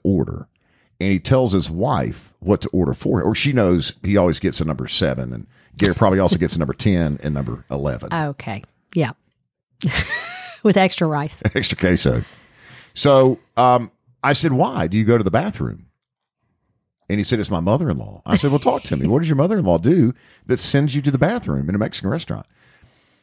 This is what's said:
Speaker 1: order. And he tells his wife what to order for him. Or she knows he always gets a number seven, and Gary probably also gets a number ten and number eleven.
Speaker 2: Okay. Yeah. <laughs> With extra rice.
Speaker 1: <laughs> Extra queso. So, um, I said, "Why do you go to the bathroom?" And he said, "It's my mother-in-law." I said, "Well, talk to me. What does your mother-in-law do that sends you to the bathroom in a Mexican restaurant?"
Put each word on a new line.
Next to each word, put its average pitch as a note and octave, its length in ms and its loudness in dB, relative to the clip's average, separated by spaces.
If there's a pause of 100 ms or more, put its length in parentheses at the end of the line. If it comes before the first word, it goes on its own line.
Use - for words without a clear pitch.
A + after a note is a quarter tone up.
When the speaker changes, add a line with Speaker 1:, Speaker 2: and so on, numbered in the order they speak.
Speaker 1:
order. F2 440 -2 (520)
And G2 120 0
he F#2+ 80 2
tells B2+ 320 2
his F2+ 180 0
wife F2+ 720 -4
what F#2+ 220 0
to - 80 -6
order D#2+ 240 0
for - 260 -2
him. - 80 -2
Or A2 60 0
she - 180 -2
knows F2+ 500 2
he G2 140 0
always F2+ 240 2
gets F2 200 -4
a D#2+ 40 -2
number B1+ 240 -6
seven, B1+ 440 -4
and A1+ 140 -12 (300)
Gary F#2+ 180 2
probably F#2+ 240 4
also F2+ 200 2
gets E2 180 -2
a - 20 -2
number C#2 160 -2
ten E2+ 480 0
and D2 120 -4
number C2 360 -6
eleven. C#2 420 -2
Speaker 2:
Okay. C#3+ 500 -6 (320)
Yeah. D3 180 0 (720)
<laughs> F5+ 800 -6
With G#3 140 4
extra F#3+ 300 2
rice. D3+ 420 -6
Speaker 1:
<laughs> - 60 0
Extra - 240 -2
queso. C2+ 460 2 (680)
So, C3 440 4 (180)
um, B2 360 2 (320)
I C#3 80 2
said, D3 200 0
"Why B2 360 0
do F#2+ 100 -2
you A2 60 2
go A#2 140 6
to A2 40 0
the F#2 80 0
bathroom?" G#2+ 560 -4 (1200)
And - 120 0
he - 40 -2
said, A#2+ 140 0
"It's G#2 120 -4
my F2 100 0
mother-in-law." F#2 680 -2
I A3 120 2
said, C#3+ 120 2
"Well, C#3+ 80 4
talk - 260 0
to - 120 -4
me. C2+ 100 -2
What A#2+ 140 2
does E3 80 0
your D3+ 80 2
mother-in-law D3 420 2
do B2 360 4 (320)
that B2 120 0
sends C#3+ 380 0
you C#3+ 60 0
to C#3+ 100 0
the C3 60 0
bathroom D#3 500 0
in F#2 60 -2
a G2+ 40 -2
Mexican G2+ 320 -4
restaurant?" - 360 -6 (760)